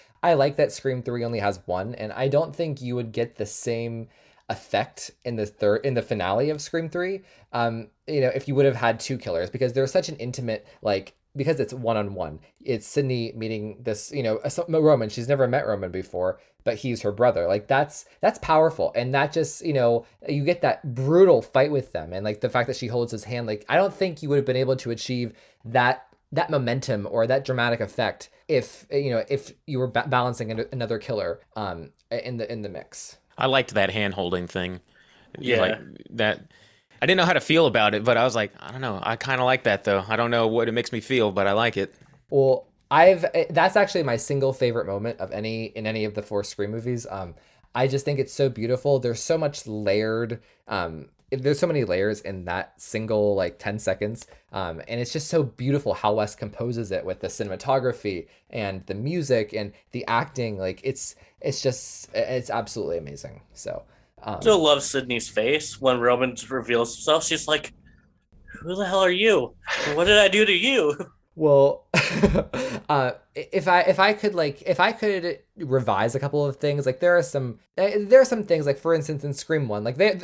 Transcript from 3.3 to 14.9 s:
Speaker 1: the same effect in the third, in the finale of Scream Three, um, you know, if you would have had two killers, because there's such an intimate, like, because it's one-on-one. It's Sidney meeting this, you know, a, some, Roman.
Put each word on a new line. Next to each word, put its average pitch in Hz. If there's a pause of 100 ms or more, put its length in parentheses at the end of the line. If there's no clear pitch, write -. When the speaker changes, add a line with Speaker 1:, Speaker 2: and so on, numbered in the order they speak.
Speaker 1:
the 104
same 117 (400)
effect - (120)
in 120
the 107
third, 104
in 131
the 120
finale 107
of 147
Scream 165
Three, 180 (300)
um, 117 (180)
you 147
know, 127
if 135
you 139
would 139
have 131
had 117
two 127
killers, 90
because 123
there's 135
such 185
an 156
intimate, 120 (160)
like, 98 (220)
because 143
it's 113
one-on-one. 101 (240)
It's 117
Sidney 127
meeting 110
this, 110
you 143
know, 110
a, 139
some, 170
Roman. 151